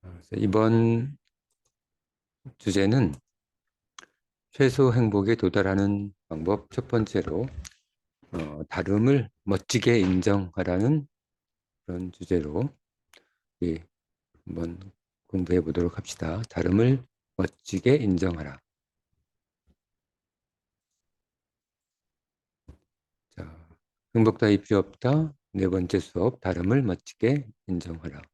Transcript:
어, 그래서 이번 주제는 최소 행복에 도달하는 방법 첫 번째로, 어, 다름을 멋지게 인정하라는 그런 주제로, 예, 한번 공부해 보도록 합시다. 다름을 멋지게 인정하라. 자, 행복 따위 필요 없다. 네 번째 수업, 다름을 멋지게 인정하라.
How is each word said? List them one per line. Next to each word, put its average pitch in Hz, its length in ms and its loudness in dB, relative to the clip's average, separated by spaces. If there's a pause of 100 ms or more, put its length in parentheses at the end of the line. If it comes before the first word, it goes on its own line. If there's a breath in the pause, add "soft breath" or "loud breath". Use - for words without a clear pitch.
어, 90 80 -18
그래서 - 260 -14
이번 113 800 2 (1400)
주제는 98 560 2 (1400)
최소 131 420 4
행복에 107 420 2
도달하는 101 800 0 (160)
방법 82 420 -4
첫 - 180 -8
번째로, 107 580 -2 (840)
어, 78 360 -10
다름을 107 640 0 (140)
멋지게 110 540 2
인정하라는 95 1080 0 (800)
그런 90 260 -10
주제로, 87 560 -4 (960 soft breath)
예, 82 220 -4 (600)
한번 85 480 -10 (400)
공부해 90 300 0
보도록 85 340 -2
합시다. 82 540 -8
다름을 113 520 2 (340)
멋지게 95 600 0
인정하라. 85 640 -2 (4000)
자, 82 380 -20 (460)
행복 110 240 4
따위 104 220 4
필요 104 180 0
없다. 147 560 -2 (200)
네 95 140 -2
번째 90 320 -2
수업, 107 400 -4
다름을 92 420 0
멋지게 120 640 -2 (200)
인정하라. 82 540 -8 (140)